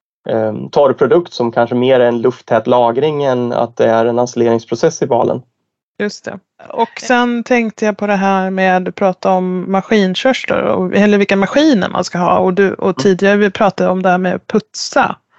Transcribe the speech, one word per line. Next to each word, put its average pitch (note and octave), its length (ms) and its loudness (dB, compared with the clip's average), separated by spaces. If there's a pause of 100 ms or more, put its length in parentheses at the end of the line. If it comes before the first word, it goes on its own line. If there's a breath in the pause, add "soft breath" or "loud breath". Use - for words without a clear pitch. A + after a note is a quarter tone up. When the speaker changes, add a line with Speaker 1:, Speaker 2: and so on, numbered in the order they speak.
(300)
Speaker 1:
ehm, A#2 400 -4
torr C#3+ 240 2
produkt D3+ 400 2
som A#2 180 -4
kanske A#2+ 240 0
mer B2+ 240 2
är B2 80 4
en A#2+ 140 -2
lufttät B2 460 -2
lagring B2 560 0
än B2 300 -2
att A#2+ 240 -4
det A#2 80 2
är A2+ 200 2
en A#2 140 0
ensileringsprocess A#2 800 0
i D3 60 -2
balen. B2 340 0 (580)
Speaker 2:
Just G#3 260 -8
det. - 140 -12 (300)
Och A3+ 200 -4 (120)
sen A#3+ 420 0
tänkte A3+ 420 -2
jag G#3 120 -2
på G#3 100 -4
det G#3 80 0
här F#3+ 340 0
med, F#3+ 320 0
du F3+ 100 -6
pratade F#3+ 440 0
om F#3 360 -4
maskinkörslor G3 880 0
och, F#3 340 -2
eller G3+ 220 4
vilka G3+ 180 0
maskiner G#3 540 2
man - 140 -4
ska - 140 -8
ha. F3+ 200 2
Och, F#3 160 2
du, F#3+ 200 2
och - 100 -8
Speaker 1:
Mm. F#3+ 100 0
Speaker 2:
tidigare G3 440 2
vi G3+ 140 2
pratade F#3+ 380 0
om F#3 140 -2
det F#3+ 60 2
här F3+ 80 2
med F#3 300 -4
putsa. - 680 -2 (240 soft breath)